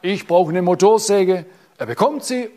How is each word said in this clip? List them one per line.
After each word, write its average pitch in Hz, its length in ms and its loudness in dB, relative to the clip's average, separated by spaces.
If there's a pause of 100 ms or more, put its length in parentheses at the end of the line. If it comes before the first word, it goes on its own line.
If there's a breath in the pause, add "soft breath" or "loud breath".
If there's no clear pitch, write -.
"Ich 185 220 -4
brauche 170 240 2
eine 180 120 -2
Motorsäge." 190 840 2 (320 soft breath)
Er 123 80 -10
bekommt 254 380 -2
sie 247 340 -6